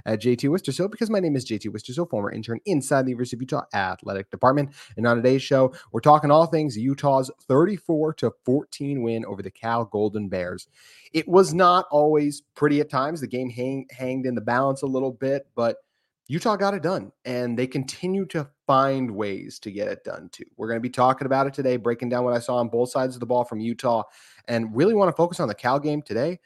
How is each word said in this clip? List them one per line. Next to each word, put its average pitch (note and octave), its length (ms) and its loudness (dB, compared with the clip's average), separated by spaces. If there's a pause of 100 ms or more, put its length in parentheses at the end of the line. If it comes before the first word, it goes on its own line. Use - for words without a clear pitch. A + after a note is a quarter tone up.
at A2 120 0
J B2 160 2
T C#3 120 -2
Wistersill, E3+ 420 -2
because A3 220 -4
my G#3+ 80 2
name E3 160 0
is B2+ 80 -2
J G#2+ 160 -6
T G#2 100 -8
Wistersill, B2+ 400 -6
former G#2+ 220 -4
intern A2+ 340 -8
inside C#3+ 400 2
the B2+ 60 -4
University B2 260 -6
of A#2 40 -8
Utah C3 240 -6 (100)
Athletic G2 560 -6
Department. C#3 400 2 (260)
And A2 80 -2
on A#2+ 100 6
today's B2+ 280 2
show, C3 320 2 (160)
we're A#2 100 -4
talking D3 300 6
all D#3+ 160 8
things D#3 280 -2
Utah's C3+ 540 0 (180)
thirty-four D#3+ 680 2
to A#2 180 -2 (120)
fourteen C#3 600 -2
win A2+ 220 -2
over G2+ 180 -10
the F#2+ 80 -10
Cal A#2 340 -4
Golden G#2 420 -2
Bears. F2+ 400 -6 (460)
It D#3+ 140 -2
was F3 260 6
not F3+ 380 6
always D3 500 2 (140)
pretty D3 240 2
at D3 100 -2
times. C#3+ 320 -2
The B2+ 60 -8
game B2 240 -6
hang-, B2+ 400 -6
hanged C3 340 -6
in B2+ 80 -2
the A#2 80 -4
balance C3 400 0
a D3 60 -4
little C3 240 -2
bit, C3+ 420 -4
but A#2 240 0 (500)
Utah F#3 280 0
got G3 180 0
it D#3 80 -6
done, D#3 300 -4 (120)
and B2 320 -4
they B2+ 120 0
continue F3+ 600 -4
to D3 220 -6 (160)
find C3+ 460 2
ways G2 480 -6
to G#2+ 120 -10
get G2+ 180 -4
it G2 160 -10
done, E2+ 260 -12
too. - 140 -18 (100)
We're A2 140 -8
gonna A#2 100 -2
be A#2+ 100 -4
talking C3 360 2
about C3+ 200 2
it C#3 80 -6
today, C3 220 0
breaking A#2+ 320 -2
down B2 160 0
what B2 100 2
I A#2+ 60 2
saw B2 160 -4
on A#2+ 140 0
both A#2+ 200 0
sides C3 260 -2
of B2 40 -16
the A#2+ 60 -6
ball B2 180 2
from A#2 160 -8
Utah, A#2 440 0 (440)
and A2+ 280 -2
really F3+ 180 4
wanna G3 180 4
focus F3 300 0
on C3+ 80 -2
the G#2 40 -4
Cal B2+ 260 0
game D3 220 -2
today D3 440 -4